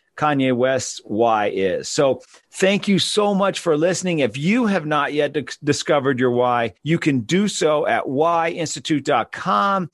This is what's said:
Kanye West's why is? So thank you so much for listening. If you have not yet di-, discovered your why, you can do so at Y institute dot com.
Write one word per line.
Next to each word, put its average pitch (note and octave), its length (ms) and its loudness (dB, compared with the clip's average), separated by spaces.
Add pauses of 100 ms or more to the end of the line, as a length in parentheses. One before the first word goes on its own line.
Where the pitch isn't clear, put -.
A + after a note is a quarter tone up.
(140)
Kanye C3+ 400 2
West's B2+ 500 -2
why A2 440 2
is? F#2 400 -2
So C3+ 320 0 (320)
thank F#3+ 340 0
you G3 120 2
so G#3 360 0
much F#3+ 260 0
for D3+ 180 0
listening. E3+ 400 0
If A#2+ 180 0
you G#3+ 300 0
have F#3+ 180 0
not D3 300 -2
yet D3 180 0
di-, D3 140 -4 (180)
discovered C#3 560 0
your B2+ 120 2
why, A#2+ 500 2
you D#3+ 160 0
can C#3 220 0
do F#3 280 0
so D#3 380 0
at G#2+ 200 0
Y E3 440 0
institute D3+ 560 -4
dot B2 260 0
com. G3 600 0